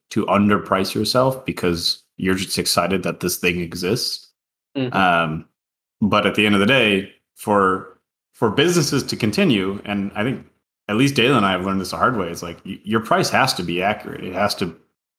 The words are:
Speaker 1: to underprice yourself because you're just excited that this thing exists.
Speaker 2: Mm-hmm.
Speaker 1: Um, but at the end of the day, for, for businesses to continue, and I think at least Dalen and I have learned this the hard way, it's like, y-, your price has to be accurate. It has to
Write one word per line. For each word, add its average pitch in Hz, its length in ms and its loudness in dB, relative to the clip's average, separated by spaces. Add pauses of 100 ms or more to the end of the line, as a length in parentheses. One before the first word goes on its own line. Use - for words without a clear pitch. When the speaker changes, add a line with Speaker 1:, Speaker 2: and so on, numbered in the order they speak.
(100)
Speaker 1:
to 104 160 0
underprice 98 680 2
yourself 127 500 0
because 87 580 -2 (140)
you're 92 200 0
just 92 220 -6
excited 90 440 0
that 85 180 -6
this 90 160 -2
thing 90 240 -2
exists. 90 720 -6 (460)
Speaker 2:
Mm-hmm. 131 200 -4
Speaker 1:
Um, 85 500 0 (540)
but 104 260 2
at 92 100 2
the 107 100 4
end 104 80 4
of 98 60 4
the 101 60 4
day, 107 460 2 (220)
for, 95 640 0 (360)
for 113 160 2
businesses 151 540 2
to - 120 -6
continue, 104 680 0
and 101 300 -4
I 107 80 -4
think 113 240 -4 (420)
at 104 80 0
least 139 200 2
Dalen 123 220 4
and 104 80 4
I 95 60 2
have 92 140 -2
learned 95 140 -2
this 90 100 -8
the 90 60 -8
hard 113 200 2
way, 90 120 -2
it's 85 140 -8
like, 85 220 -10
y-, 95 200 -10
your 110 160 0
price 175 300 0
has 131 240 2
to - 80 -6
be 87 200 -2
accurate. - 420 -4
It - 100 -10
has 101 220 0
to 85 180 -6 (440)